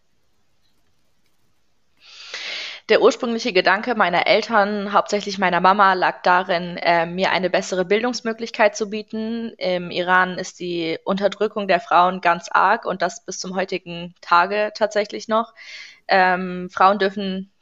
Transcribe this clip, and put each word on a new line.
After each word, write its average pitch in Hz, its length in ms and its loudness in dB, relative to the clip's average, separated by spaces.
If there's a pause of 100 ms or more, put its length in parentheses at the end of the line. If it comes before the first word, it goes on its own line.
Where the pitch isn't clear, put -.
(3000)
Der 180 120 6
ursprüngliche 233 500 2
Gedanke 190 440 2
meiner 180 320 2
Eltern, 208 680 2
hauptsächlich 196 460 -2
meiner 180 200 0
Mama, 190 340 6
lag 170 280 0
darin, 180 560 0
äh, 170 300 2
mir 180 240 -2
eine 180 180 0
bessere 185 340 -2
Bildungsmöglichkeit 226 920 -2
zu 208 140 -6
bieten. 220 680 -8
Im 180 320 -4
Iran 185 480 0
ist - 220 -12
die 170 440 -4
Unterdrückung 202 640 -2
der 180 120 2
Frauen 180 420 2
ganz 170 300 0
arg 190 340 2
und 185 160 -4
das 180 240 -4
bis - 140 -12
zum 185 160 -10
heutigen 175 680 -8
Tage 202 540 0
tatsächlich 208 520 -4
noch. 226 280 -2 (520)
Ähm, 185 640 0
Frauen 190 280 4
dürfen 190 520 -4 (100)